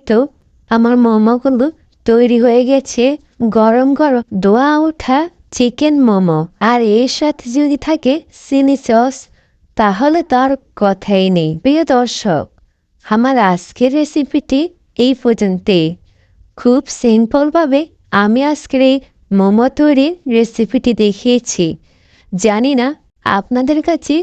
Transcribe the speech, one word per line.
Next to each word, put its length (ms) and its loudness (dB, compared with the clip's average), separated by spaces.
তো 100 2
আমার 220 2
মোমোগুলো 600 0
তৈরি 400 2
হয়ে 160 4
গেছে। 320 -2
গরম 320 2
গরম 240 0
ধোয়া 280 2
ওঠা 340 -2
চিকেন 400 0
মোমো, 320 2
আর 100 0
এর 120 0
সাথে 260 -4
যদি 280 0
থাকে 280 0
চিলি 400 0
সস, 300 0
তাহলে 420 0
তার 180 2
কথাই 440 0
নেই। 120 0
প্রিয় 180 2
দর্শক, 480 -2
আমার 300 0
আজকের 480 -2
রেসিপিটি 600 -2
এই 240 2
পর্যন্তই। 640 0
খুব 240 0
সিম্পলভাবে 800 0
আমি 180 0
আজকের 300 -4
এই 60 0
মোমো 280 2
তৈরির 360 2
রেসিপিটি 560 -2
দেখিয়েছি। 600 -2
জানি 380 0
না 60 -2
আপনাদের 600 -2
কাছে 360 -2